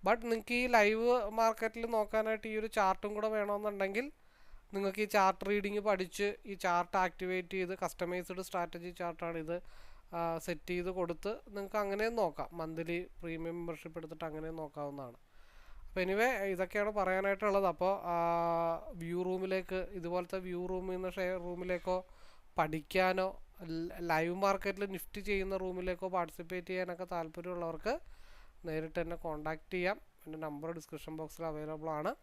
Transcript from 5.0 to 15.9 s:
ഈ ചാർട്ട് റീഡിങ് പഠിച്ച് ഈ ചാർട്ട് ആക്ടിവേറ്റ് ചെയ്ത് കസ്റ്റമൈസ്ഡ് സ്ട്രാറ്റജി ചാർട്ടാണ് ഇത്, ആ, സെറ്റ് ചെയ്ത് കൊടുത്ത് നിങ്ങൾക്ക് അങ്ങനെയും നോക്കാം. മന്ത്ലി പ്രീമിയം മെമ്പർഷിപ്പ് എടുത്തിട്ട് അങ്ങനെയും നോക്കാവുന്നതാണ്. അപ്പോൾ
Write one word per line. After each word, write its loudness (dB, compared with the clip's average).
ഈ 4
ചാർട്ട് 4
റീഡിങ് 2
പഠിച്ച് 0
ഈ -8
ചാർട്ട് 2
ആക്ടിവേറ്റ് 0
ചെയ്ത് -2
കസ്റ്റമൈസ്ഡ് -4
സ്ട്രാറ്റജി -4
ചാർട്ടാണ് -4
ഇത്, -4
ആ, 0
സെറ്റ് -6
ചെയ്ത് 0
കൊടുത്ത് -2
നിങ്ങൾക്ക് -4
അങ്ങനെയും 0
നോക്കാം. 0
മന്ത്ലി -4
പ്രീമിയം -4
മെമ്പർഷിപ്പ് -8
എടുത്തിട്ട് -8
അങ്ങനെയും -6
നോക്കാവുന്നതാണ്. -8
അപ്പോൾ 0